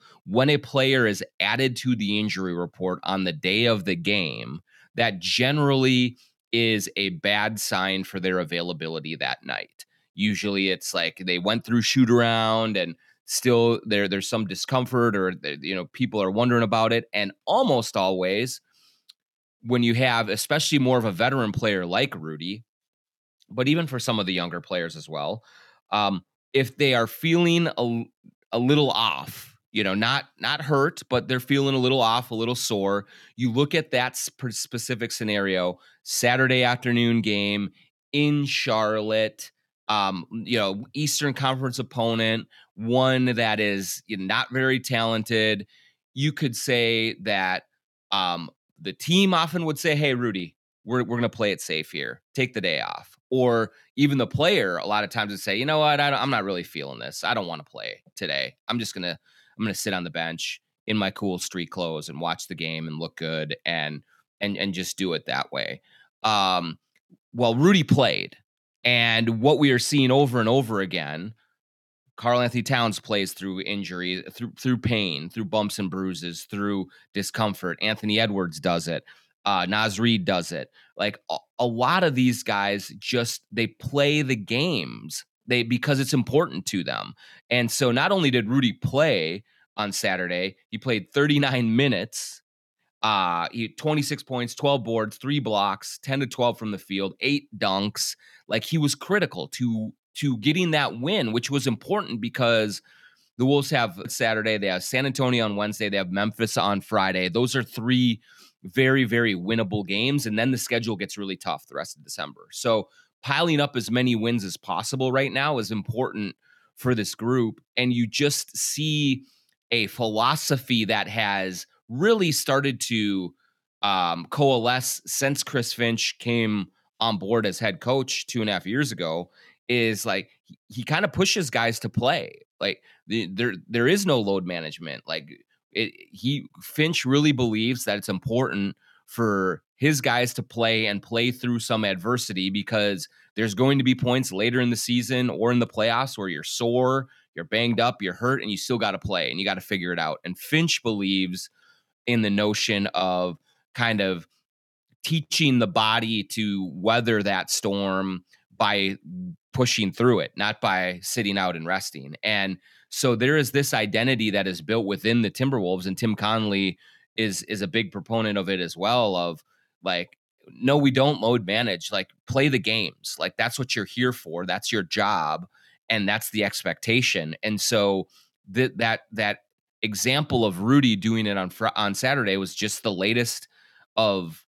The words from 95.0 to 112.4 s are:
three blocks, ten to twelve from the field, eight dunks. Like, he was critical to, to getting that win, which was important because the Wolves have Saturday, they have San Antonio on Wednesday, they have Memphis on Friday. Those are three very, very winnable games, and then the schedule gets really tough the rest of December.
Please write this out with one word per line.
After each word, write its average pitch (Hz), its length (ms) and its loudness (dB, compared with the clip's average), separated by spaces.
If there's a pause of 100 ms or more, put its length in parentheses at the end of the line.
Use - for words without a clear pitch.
three 143 240 -2
blocks, 101 640 0
ten 139 160 -2
to 135 80 -2
twelve 120 320 0
from 107 120 -6
the 98 60 -4
field, 95 440 -4
eight 143 260 0 (100)
dunks. 101 600 -2 (320)
Like, 113 160 -2
he 165 120 -2
was 147 160 2
critical 165 560 -2
to, 113 440 -2 (220)
to 135 240 -2
getting 160 320 2
that 127 280 0
win, 143 320 0
which 117 180 -2
was 135 180 0
important 131 520 -2
because 113 600 0 (560)
the 123 80 2
Wolves 143 240 4
have 110 380 0
Saturday, 110 500 0
they 101 100 -2
have 92 160 0
San 131 220 0
Antonio 123 400 2
on 104 100 -2
Wednesday, 104 320 -2
they 101 100 0
have 90 140 -2
Memphis 107 460 0
on 98 240 2
Friday. 95 480 0
Those 117 260 0
are 123 80 0
three 120 580 0 (420)
very, 131 400 4
very 113 320 2
winnable 101 520 -2
games, 120 380 0
and 107 120 -2
then 120 120 2
the 127 80 0
schedule 117 380 -2
gets 95 220 -8
really 98 200 -8
tough 80 300 -8
the 65 80 -20
rest 76 200 -8
of 73 80 -20
December. - 480 -12